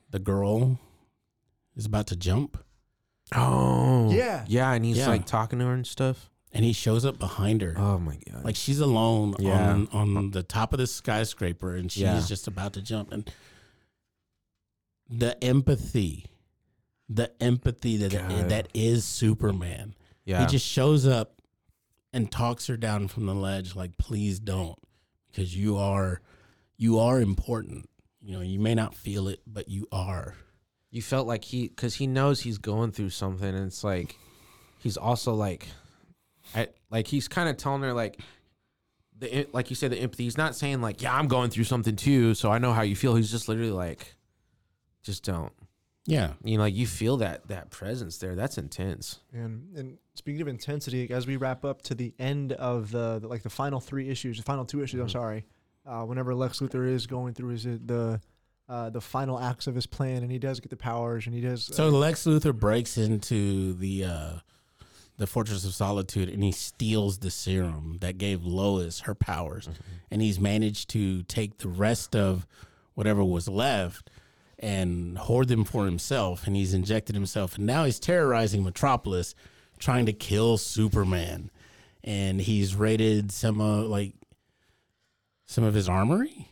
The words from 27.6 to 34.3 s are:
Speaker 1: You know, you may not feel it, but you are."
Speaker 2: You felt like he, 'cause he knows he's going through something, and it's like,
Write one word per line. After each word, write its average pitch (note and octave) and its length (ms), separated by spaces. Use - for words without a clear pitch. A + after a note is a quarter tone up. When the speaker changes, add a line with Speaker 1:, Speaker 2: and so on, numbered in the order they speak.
Speaker 1:
You G2+ 120
know, F#2 80
you F#2+ 180
may A2 160
not A2 200
feel G2 320
it, - 200
but G#2 220
you G2 220
are." F#2 440
Speaker 2:
You A#2 100
felt C3 260
like A#2 180
he, B2 240
'cause - 260
he C#3 100
knows C3+ 360
he's A2 180
going A2 320
through G#2 180
something, F#2+ 440
and F#2+ 120
it's - 180
like, F#2+ 320